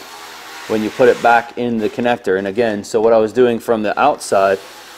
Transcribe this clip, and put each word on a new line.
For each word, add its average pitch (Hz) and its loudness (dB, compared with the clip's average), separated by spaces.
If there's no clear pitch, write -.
when 107 -2
you 107 -4
put 123 2
it - 2
back 117 2
in 120 -4
the 104 -2
connector. 120 -2
And 98 -4
again, 104 -2
so 113 -2
what 113 4
I 110 6
was 110 0
doing 120 2
from 110 -2
the 101 -4
outside 98 0